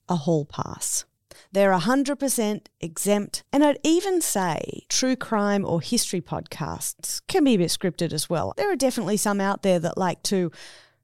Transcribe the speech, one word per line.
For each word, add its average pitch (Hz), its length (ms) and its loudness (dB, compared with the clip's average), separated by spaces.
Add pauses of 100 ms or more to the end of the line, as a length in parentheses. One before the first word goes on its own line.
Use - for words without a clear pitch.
(100)
a 180 60 0
hall 151 280 0
pass. - 600 -6 (460)
They're 196 200 4
a 185 60 4
hundred 262 380 2
percent 214 520 -2 (140)
exempt, 196 680 -2
and 285 140 4
I'd 294 180 4
even 359 380 2
say - 720 -2
true 262 260 0
crime 202 480 0
or 170 160 0
history - 400 -2
podcasts - 1080 -8
can 349 180 2
be 262 100 6
a 196 40 4
bit 170 120 2
scripted 165 420 -2
as 156 160 -4
well. 151 300 -2
There 403 120 0
are 359 60 0
definitely 226 400 0
some 202 240 0
out 196 220 -2
there 185 160 4
that 165 180 -2
like 180 280 -2
to 180 280 0 (520)